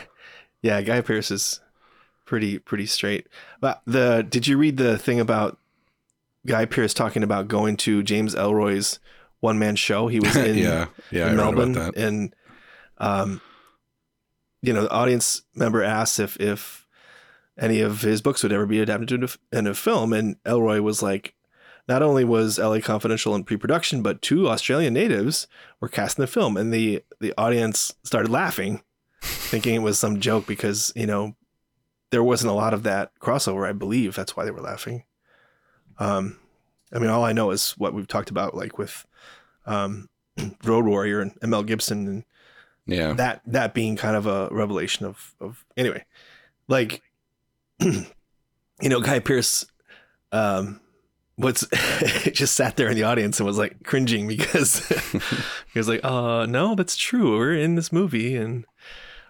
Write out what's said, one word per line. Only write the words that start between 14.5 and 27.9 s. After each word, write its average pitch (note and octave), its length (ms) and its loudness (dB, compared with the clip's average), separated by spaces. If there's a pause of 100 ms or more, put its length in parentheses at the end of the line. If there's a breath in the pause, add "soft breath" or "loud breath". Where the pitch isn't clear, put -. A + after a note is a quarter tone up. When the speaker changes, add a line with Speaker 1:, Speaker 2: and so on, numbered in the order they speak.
Speaker 1:
you B2 120 0
know, G#2 100 0
the A2 100 0
audience - 500 2 (100)
member A2+ 300 0
asked A2 380 0
if, G2+ 200 -4
if - 460 -4 (720 soft breath)
any A2+ 220 2
of G#2+ 220 0
his G#2+ 200 2
books C#3 220 0
would G#2 80 2
ever G2+ 120 2
be G#2+ 140 2
adapted A2 300 0
to B2 280 -2 (140)
in A2+ 160 0
a G2+ 80 0
film, A2+ 380 0
and G#2+ 320 0
Ellroy A2+ 360 2
was G#2+ 220 0
like, G2 320 -2 (540 soft breath)
"Not C3 160 2
only C#3 200 4
was A2 360 2
L A2 120 2
A A2 80 2
Confidential A2 540 0
in G2 80 -2
pre-production, B2+ 580 0
but G#2 220 -2
two E3+ 260 2
Australian C3 460 0
natives D3+ 540 0 (320 loud breath)
were A#2+ 80 -4
cast - 300 -4
in C#3 40 0
the B2+ 60 0
film," C#3 280 0
and A2 160 0
the, A2 300 0 (180)
the G#2+ 160 -2
audience A2+ 560 0 (120)